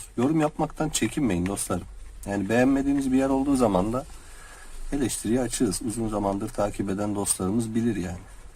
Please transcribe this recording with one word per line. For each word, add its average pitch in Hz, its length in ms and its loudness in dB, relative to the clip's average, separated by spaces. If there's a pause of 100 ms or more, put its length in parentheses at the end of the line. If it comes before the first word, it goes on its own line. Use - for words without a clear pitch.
(160)
Yorum 156 240 4
yapmaktan 151 480 0
çekinmeyin 104 580 0
dostlarım. 98 400 -2 (400)
Yani 101 220 -2
beğenmediğiniz 135 640 4
bir 131 60 6
yer 135 100 4
olduğu 135 280 2
zaman 104 360 4
da 127 140 -2 (880)
eleştiriye 127 480 0
açığız. 117 420 0
Uzun 110 260 -2
zamandır 101 400 0
takip 104 420 -2
eden 104 240 0
dostlarımız 101 600 0
bilir 113 220 2
yani. 87 220 -4 (380)